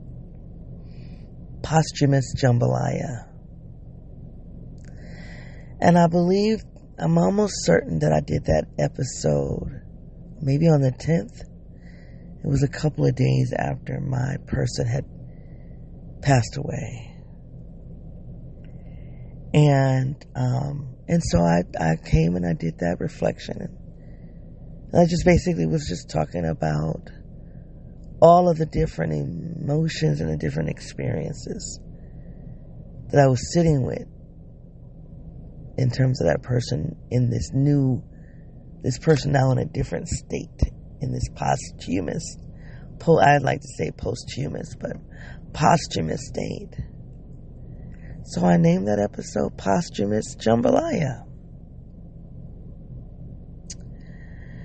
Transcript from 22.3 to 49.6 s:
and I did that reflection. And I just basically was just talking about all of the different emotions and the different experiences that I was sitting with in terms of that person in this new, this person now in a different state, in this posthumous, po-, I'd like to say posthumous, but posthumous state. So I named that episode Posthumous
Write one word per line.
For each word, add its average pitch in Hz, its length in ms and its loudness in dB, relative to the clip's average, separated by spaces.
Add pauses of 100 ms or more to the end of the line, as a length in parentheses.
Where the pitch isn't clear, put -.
and 87 100 0
I 85 60 0
did 82 260 -2
that 87 220 0
reflection. - 560 -2 (1400)
And 165 100 8
I 175 40 8
just 165 180 0
basically 170 420 6
was 160 220 0
just - 200 -6
talking 82 360 -2
about 78 680 -2 (1120)
all 175 260 10
of 160 100 2
the 160 80 0
different 160 480 -2
emotions 156 1080 0
and 160 100 -2
the 78 60 0
different 135 320 -2
experiences - 1120 -6 (1300)
that 143 120 8
I 139 60 10
was 131 260 2
sitting 160 320 6
with - 220 -4 (1700)
in 127 140 4
terms 127 300 2
of 85 80 4
that 127 160 2
person 123 500 -2 (160)
in 120 180 4
this 117 240 -2
new, 135 520 4 (800)
this 123 180 0
person 147 320 4
now 131 180 6
in 123 80 4
a 120 60 0
different - 420 -4
state, - 540 -6 (400)
in 131 120 -4
this - 220 -4
posthumous, - 1000 -2 (640)
po-, 165 180 8
I'd 143 240 8
like 135 200 0
to - 60 -16 (100)
say - 120 -2
posthumous, - 880 -6
but - 140 -8 (600)
posthumous - 760 2
state. - 480 -8 (1500)
So 175 220 -2
I 175 140 8
named 175 280 6
that 208 140 4
episode - 560 -2
Posthumous 202 800 0